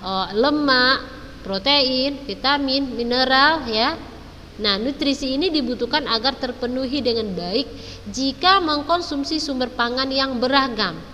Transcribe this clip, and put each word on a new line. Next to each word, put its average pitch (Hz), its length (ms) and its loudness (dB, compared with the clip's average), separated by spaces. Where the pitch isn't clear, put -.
eh, 190 320 0
lemak, 262 640 4
protein, 262 840 2
vitamin, 277 560 0
mineral 262 800 4
ya. 240 240 2
Nah, 202 160 2
nutrisi 277 560 0
ini 320 160 2
dibutuhkan 247 560 0
agar 233 320 0
terpenuhi 254 640 -2
dengan 226 320 0
baik 180 320 -2
jika 269 560 2
mengkonsumsi 302 800 -2
sumber 254 320 -2
pangan 247 400 -2
yang 269 240 0
beragam. 240 560 2